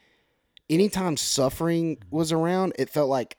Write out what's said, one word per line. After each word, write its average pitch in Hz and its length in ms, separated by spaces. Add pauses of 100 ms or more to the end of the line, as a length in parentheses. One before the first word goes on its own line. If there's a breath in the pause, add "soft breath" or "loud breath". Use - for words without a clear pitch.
(680)
anytime 185 480
suffering 165 800 (120)
was 160 240
around, 175 440
it 131 120
felt 147 200
like 131 300